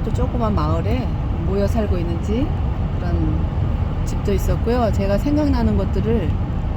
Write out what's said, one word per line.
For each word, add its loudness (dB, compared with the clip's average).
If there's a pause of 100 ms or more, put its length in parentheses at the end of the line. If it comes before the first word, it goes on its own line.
또 -2
조그만 0
마을에 0 (400)
모여 0
살고 0
있는지 0 (500)
그런 0 (520)
집도 0
있었고요. 2
제가 2
생각나는 2
것들을 0 (480)